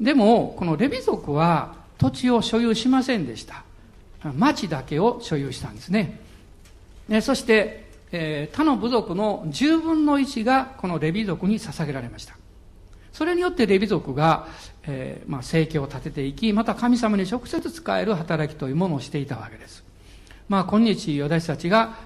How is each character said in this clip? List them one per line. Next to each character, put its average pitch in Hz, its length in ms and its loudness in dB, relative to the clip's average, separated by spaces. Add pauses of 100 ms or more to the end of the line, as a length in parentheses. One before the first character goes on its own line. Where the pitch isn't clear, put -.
で 254 140 2
も、 214 440 6
こ 190 60 -4
の 160 120 0
レ 226 120 2
ビ 508 120 -2
族 208 320 -2
は 160 440 2 (220)
土 262 120 4
地 247 200 0
を 233 120 4
所 226 180 0
有 233 140 2
し 226 140 0
ま 262 160 4
せ 254 120 0
ん 160 100 -2
で 113 100 -10
し - 80 -14
た。 - 180 -16 (720)
町 226 340 0
だ 147 160 -4
け 147 140 -4
を 226 240 2
所 - 140 -2
有 139 160 -4
し - 80 -10
た 127 80 -8
ん 107 80 -14
で 117 60 -18
す - 80 -16
ね。 196 300 0 (880)
で、 220 120 4
そ 247 160 0
し 262 60 -6
て、 220 440 2 (240)
え 151 420 -4
ー、 - 40 -8
他 302 80 2
の 285 120 4
部 208 120 -2
族 220 260 0
の 202 340 -2
十 302 300 2
分 320 280 2
の 285 120 4
一 269 240 -2
が 262 360 2
こ 190 100 -4
の 165 100 -2
レ 156 140 0
ビ 214 120 -2
族 185 220 -2
に 208 140 2
捧 151 260 -6
げ 147 60 -6
ら 135 80 -6
れ 120 80 -10
ま 107 100 -14
し - 60 -16
た。 - 120 -20 (760)
そ - 120 -4
れ 349 120 2
に 349 60 2
よ 359 80 2
っ - 20 -4
て 254 140 2
レ 190 120 4
ビ 214 80 2
族 156 260 -2
が、 151 360 2 (400)
え 135 360 -8
ー、 - 60 -10
ま 143 80 -4
あ、 123 40 -8
生 160 240 2
計 160 120 -4
を 135 80 -2
立 135 160 -12
て 160 80 -8
て 139 160 -4
い 139 60 -6
き、 214 200 0
ま 220 120 2
た 214 100 -2
神 240 240 2
様 214 180 2
に 190 140 0
直 240 160 -4
接 311 240 -4
仕 - 180 -14
え 190 160 0
る 214 100 0
働 156 380 -2
き - 60 -18
と 135 100 -6
い 131 40 -4
う 143 40 -2
も 185 120 2
の 151 80 -2
を 131 40 -4
し - 80 -12
て 151 100 -6
い 135 80 -4
た 123 100 -6
わ 104 140 -12
け 107 60 -18
で - 120 -20
す。 - 160 -20 (640)
ま 196 120 2
あ、 170 40 0
今 208 200 4
日 160 380 0
私 160 240 0
た 151 100 -2
ち - 120 -6
が、 226 380 2